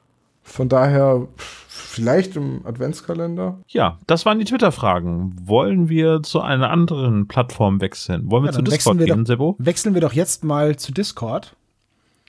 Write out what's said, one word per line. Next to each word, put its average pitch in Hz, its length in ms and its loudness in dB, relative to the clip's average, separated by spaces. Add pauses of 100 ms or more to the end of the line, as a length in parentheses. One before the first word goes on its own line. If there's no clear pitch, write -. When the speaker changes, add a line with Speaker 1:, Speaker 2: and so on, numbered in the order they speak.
(420)
Speaker 1:
Von - 260 -4
daher, 131 580 4 (100)
pff, - 320 -18
vielleicht 139 680 -2
im 135 300 -6
Adventskalender. 170 1000 -6
Speaker 2:
Ja, 95 380 0
das 165 180 0
waren 214 140 2
die 220 60 -2
Twitter-Fragen. 92 1000 0
Wollen 160 460 2
wir 160 340 2
zu - 180 -2
einer 131 300 0
anderen 135 580 2
Plattform 104 520 0
wechseln? 90 500 -4
Wollen 120 140 2
wir 143 40 2
Speaker 3:
Ja, 147 40 -4
Speaker 2:
zu 123 100 0
Speaker 3:
dann - 40 2
Speaker 2:
Discord 220 300 2
Speaker 3:
wechseln - 20 2
wir 165 160 2
Speaker 2:
gehen, 113 100 2
Speaker 3:
doch, 113 40 -6
Speaker 2:
Sebo? 131 300 0
Speaker 3:
wechseln 175 360 0
wir 180 60 2
doch 147 120 0
jetzt 165 320 -2
mal 151 320 0
zu - 160 -10
Discord. 131 640 -8 (720)